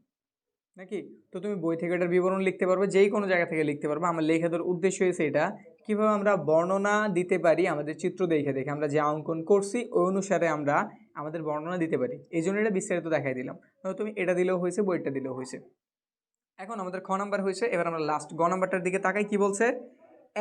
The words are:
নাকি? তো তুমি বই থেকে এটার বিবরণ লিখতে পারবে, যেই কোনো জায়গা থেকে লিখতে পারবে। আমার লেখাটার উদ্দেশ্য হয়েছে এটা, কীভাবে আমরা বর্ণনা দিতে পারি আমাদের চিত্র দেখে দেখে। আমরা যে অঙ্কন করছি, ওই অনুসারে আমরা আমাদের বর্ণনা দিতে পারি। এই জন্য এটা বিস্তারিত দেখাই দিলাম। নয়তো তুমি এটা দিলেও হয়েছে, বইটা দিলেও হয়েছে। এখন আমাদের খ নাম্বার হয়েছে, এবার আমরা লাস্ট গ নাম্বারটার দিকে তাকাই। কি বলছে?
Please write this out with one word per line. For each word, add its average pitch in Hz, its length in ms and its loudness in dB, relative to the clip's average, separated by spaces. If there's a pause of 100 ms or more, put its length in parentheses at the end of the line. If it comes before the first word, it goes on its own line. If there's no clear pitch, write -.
(760)
নাকি? 185 220 -10 (320)
তো 190 120 -12
তুমি 208 200 -4
বই 165 180 0
থেকে 175 160 -2
এটার 175 180 0
বিবরণ 185 320 2
লিখতে 185 220 0
পারবে, 185 160 4 (100)
যেই 196 200 8
কোনো 208 160 0
জায়গা 175 200 2
থেকে 156 180 0
লিখতে 147 200 -2
পারবে। 156 220 0
আমার 160 180 -2
লেখাটার 165 420 2
উদ্দেশ্য 180 340 0
হয়েছে 180 240 2
এটা, 151 160 2 (400)
কীভাবে 214 320 2
আমরা 202 140 2 (180)
বর্ণনা 190 460 4 (220)
দিতে 180 280 2
পারি 160 180 6 (100)
আমাদের 147 300 -4
চিত্র 180 180 -4 (120)
দেখে 143 240 2
দেখে। 135 180 -4
আমরা 147 180 -2
যে 151 60 2 (120)
অঙ্কন 160 280 -4 (120)
করছি, 202 280 2 (160)
ওই 175 160 4
অনুসারে 185 440 0
আমরা 147 200 0 (440)
আমাদের 156 300 -8
বর্ণনা 156 340 -4
দিতে 160 180 0
পারি। 123 140 -4 (220)
এই 165 80 2
জন্য 196 180 0
এটা 220 140 0
বিস্তারিত 175 380 -4
দেখাই 135 240 -2
দিলাম। 139 160 -8 (260)
নয়তো 190 180 -6
তুমি 214 120 -6 (100)
এটা 180 180 0
দিলেও 180 240 2
হয়েছে, 175 240 -2
বইটা 160 300 -2
দিলেও 131 200 -6
হয়েছে। 131 200 -10 (1040)
এখন 214 200 -10
আমাদের 180 240 -6
খ - 20 -4 (120)
নাম্বার 202 240 -2
হয়েছে, 196 280 0
এবার 170 160 0
আমরা 165 220 -2
লাস্ট 151 180 -4 (100)
গ - 20 0 (100)
নাম্বারটার 185 340 0
দিকে 185 200 0
তাকাই। 202 260 2
কি 208 120 2
বলছে? 202 220 2 (760)